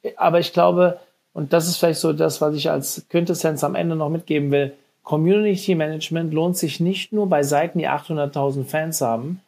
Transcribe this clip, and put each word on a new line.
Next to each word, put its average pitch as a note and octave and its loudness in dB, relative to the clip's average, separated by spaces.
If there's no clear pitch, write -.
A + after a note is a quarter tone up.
Aber F3 2
ich E3+ -2
glaube, F3 4
und C#3 -2
das E3+ 4
ist E3+ -2
vielleicht E3 2
so D#3+ 2
das, D#3 0
was D3+ 2
ich D3+ -2
als C#3+ -4
Quintessenz E3+ 0
am D3 -2
Ende E3+ 0
noch D3+ -2
mitgeben D#3 -2
will, C#3 2
Community F#3+ 2
Management D#3 -4
lohnt E3+ 0
sich D#3 -4
nicht F#3 -2
nur G#3 0
bei D3+ 2
Seiten, D3 0
die D3+ -2
achthunderttausend C#3+ -2
Fans D#3 -4
haben. C3 -4